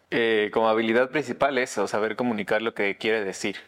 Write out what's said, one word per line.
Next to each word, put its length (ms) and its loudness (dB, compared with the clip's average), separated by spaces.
Eh, 420 2
como 140 2
habilidad 420 2
principal 480 0
eso, 300 0
saber 300 -2
comunicar 440 0
lo 120 -2
que 240 -2
quiere 260 0
decir. 320 -6